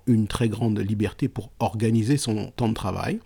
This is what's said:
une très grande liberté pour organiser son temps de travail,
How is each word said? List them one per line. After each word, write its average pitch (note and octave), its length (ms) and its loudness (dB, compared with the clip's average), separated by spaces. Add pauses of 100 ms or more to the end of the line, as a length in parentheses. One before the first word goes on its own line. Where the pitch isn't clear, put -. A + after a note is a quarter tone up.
une A2 220 4
très A#2 220 0
grande G#2+ 280 0
liberté G#2+ 500 -2
pour - 220 -8 (100)
organiser A2 580 2
son G#2+ 360 -2
temps A#2 140 0
de A2 60 2
travail, G2+ 520 -4